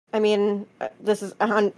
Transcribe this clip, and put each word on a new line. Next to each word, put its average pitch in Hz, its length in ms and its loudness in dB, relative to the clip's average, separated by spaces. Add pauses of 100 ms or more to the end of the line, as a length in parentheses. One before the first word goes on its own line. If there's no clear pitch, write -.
(120)
I 226 60 -2
mean, 208 480 2 (140)
uh, - 80 -6 (120)
this 208 220 -2
is 190 180 -10
hun-, 208 380 2